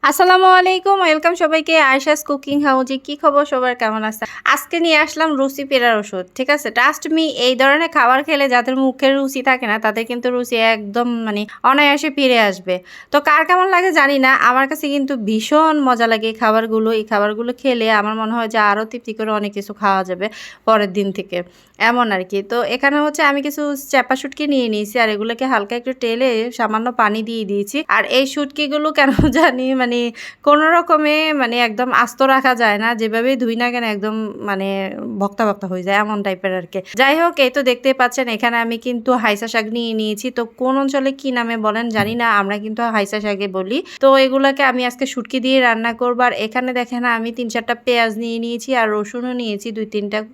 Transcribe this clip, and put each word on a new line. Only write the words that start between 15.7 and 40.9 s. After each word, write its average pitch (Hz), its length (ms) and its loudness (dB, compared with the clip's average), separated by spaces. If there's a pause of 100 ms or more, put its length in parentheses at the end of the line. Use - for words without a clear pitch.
মজা 240 260 2
লাগে 226 220 0
এই 220 80 -6
খাবারগুলো। 220 560 2
এই 220 120 0
খাবারগুলো 214 540 -2
খেলে 240 340 0
আমার 214 240 2
মনে 220 180 -4
হয় 233 140 -2
যে 226 120 -2
আরও 208 240 2
তৃপ্তি 226 300 -12
করে 220 180 -4
অনেক 208 220 -4
কিছু 202 200 -10
খাওয়া 196 300 0
যাবে 185 220 -6 (380)
পরের 208 280 2
দিন 196 200 -2
থেকে, 180 260 -8 (400)
এমন 233 340 2
আর 185 120 -2
কি। 196 180 -4
তো 214 140 -4 (100)
এখানে 277 340 0
হচ্ছে 302 220 -2
আমি 277 200 2
কিছু 294 200 -4 (260)
চ্যাপা 262 280 2
শুটকি 269 300 -8
নিয়ে 269 220 0
নিয়েছি, 208 300 -4
আর 226 100 2
এগুলোকে 220 380 -4
হালকা 233 300 -2
একটু 240 240 -6
টেলে 240 280 0 (240)
সামান্য 220 400 -2
পানি 220 300 0
দিয়ে 226 220 -6
দিয়েছি। 202 340 -4 (100)
আর 214 220 2
এই 254 160 4
শুটকিগুলো 294 680 -4
কেন 277 180 4
<laughs> 294 280 2
জানি, 262 360 2
মানে, 240 240 0 (460)
কোনো 294 260 6
রকমে, 320 460 2 (160)
মানে, 247 260 -2
একদম 240 360 0
আস্ত - 280 0
রাখা 262 320 4
যায় 220 240 2
না, 220 160 0
যেভাবেই 226 420 0
ধুই 226 200 -2
না 240 140 -2
কেন 240 140 -4
একদম, 214 300 -4 (300)
মানে, 196 240 -4 (500)
ভক্তা 196 280 -2
ভক্তা 202 220 -4
হয়ে 180 180 -6
যায়, 196 120 2
এমন 208 240 0
টাইপের 190 320 -4
আর 175 120 -6
কি। 190 140 -8 (160)
যাই 269 220 4
হোক, 339 200 2
এই 269 120 4
তো 277 120 -2
দেখতেই 254 320 0
পাচ্ছেন 247 340 0
এখানে 233 300 -2
আমি 233 200 -2
কিন্তু 240 380 -4
হাইসা 220 320 0
শাক 220 240 -2
নিয়ে 233 220 -4
নিয়েছি। 214 360 -4
তো 240 120 -4 (140)
কোন 254 220 0
অঞ্চলে 269 340 0